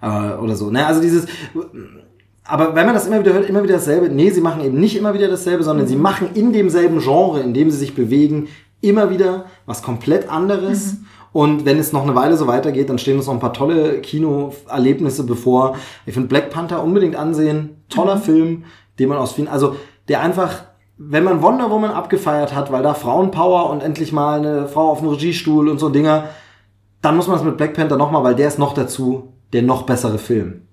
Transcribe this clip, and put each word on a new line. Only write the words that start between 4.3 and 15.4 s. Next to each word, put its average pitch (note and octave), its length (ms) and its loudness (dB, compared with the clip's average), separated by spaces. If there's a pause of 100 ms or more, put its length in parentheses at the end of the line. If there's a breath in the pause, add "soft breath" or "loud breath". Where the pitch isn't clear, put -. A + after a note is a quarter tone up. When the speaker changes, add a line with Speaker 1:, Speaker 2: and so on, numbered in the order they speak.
Speaker 1:
machen D#3 220 -2
eben C3+ 160 0
nicht G#3+ 160 2
immer G#3 180 0
wieder G3+ 140 0
dasselbe, F3+ 360 -2
sondern D3+ 240 0
sie C3 80 0
Speaker 2:
Mhm. C#3+ 60 2
Speaker 1:
machen F#3+ 340 0
in A3 180 2
demselben F3 460 2
Genre, D3+ 400 2
in B2 140 -2
dem D3+ 180 2
sie D3 60 -2
sich C3+ 180 -6
bewegen, D3 520 0 (340 loud breath)
immer G#3 280 2
wieder F#3+ 360 0 (200 loud breath)
was - 160 -10
komplett C3+ 480 -2
anderes. F#3+ 640 -2
Speaker 2:
Mhm. - 120 -12 (260 loud breath)
Speaker 1:
Und D3 340 0
wenn C#3 140 2
es D3 120 -2
noch C#3 120 -2
eine C#3 120 0
Weile D3+ 220 4
so D3+ 100 0
weitergeht, C3 420 0
dann B2+ 80 -2
stehen C#3 200 0
uns C3+ 80 -2
noch C3+ 80 -4
ein A#2+ 60 -4
paar A#2+ 140 -4
tolle D3+ 460 0
Kinoerlebnisse C#3+ 1300 -2
bevor. B2+ 500 2 (300 loud breath)